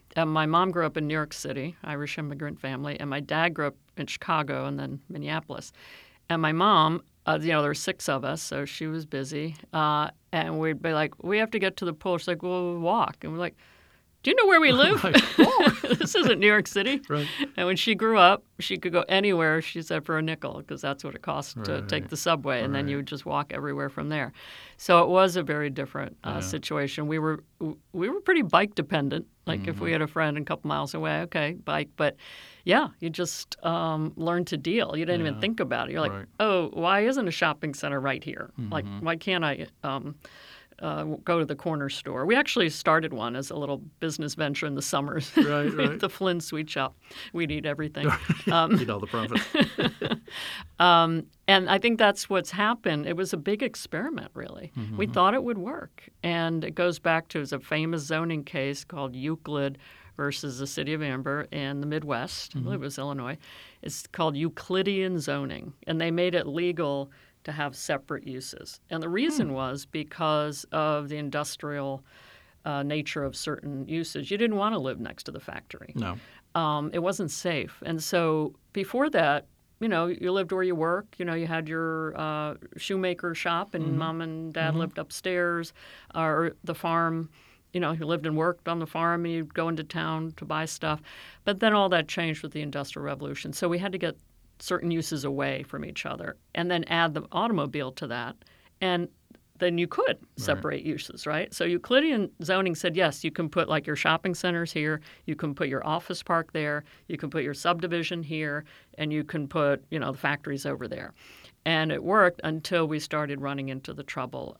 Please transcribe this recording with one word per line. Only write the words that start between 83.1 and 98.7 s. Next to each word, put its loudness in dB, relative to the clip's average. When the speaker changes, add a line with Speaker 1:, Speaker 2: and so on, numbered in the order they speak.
Speaker 1:
shop, -2
and -2
Speaker 2:
Mm-hmm. 2
Speaker 1:
mom -2
and -6
dad 0
Speaker 2:
Mm-hmm. 2
Speaker 1:
lived -4
upstairs, -2
uh, 0
or 2
the -4
farm. 0
You -2
know, 0
you -4
lived 0
and 0
worked 0
on 0
the -4
farm, 0
and -2
you'd -4
go 0
into -2
town -4
to -12
buy -2
stuff. -4
But 0
then 6
all 6
that 4
changed -2
with -8
the -6
Industrial -6
Revolution. -6
So 0
we 2
had -2
to -2
get -2
certain 0
uses -2
away -2
from -10
each -8
other -8
and 0
then 0
add 2
the -4
automobile 0
to -10
that. -6